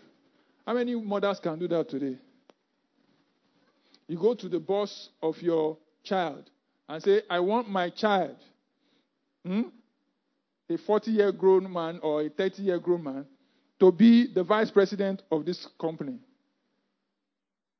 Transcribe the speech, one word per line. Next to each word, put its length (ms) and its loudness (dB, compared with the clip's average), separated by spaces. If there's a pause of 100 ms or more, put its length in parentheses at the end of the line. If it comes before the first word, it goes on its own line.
(640)
How 80 -4
many 220 -2
mothers 440 -2
can 200 -6
do 80 -4
that 220 -2
today? 280 -6 (1900)
You 100 -8
go 160 2
to 160 -10
the 100 -4
boss 500 -6 (120)
of 200 -4
your 360 -2 (260)
child 460 -4 (400)
and 140 -10
say, 260 2
"I 100 0
want 300 0
my 220 -2
child, 460 0 (1080)
hmm, 200 -2 (1040)
a 100 -4
forty-year 540 0
grown 400 4
man 300 -6
or 220 0
a 60 -4
thirty-year 500 -2
grown 240 -2
man, 240 -10 (520)
to 120 8
be 340 8
the 180 -2
vice 280 0
president 580 2
of 160 -2
this 220 -6 (120)
company." 400 -8 (1600)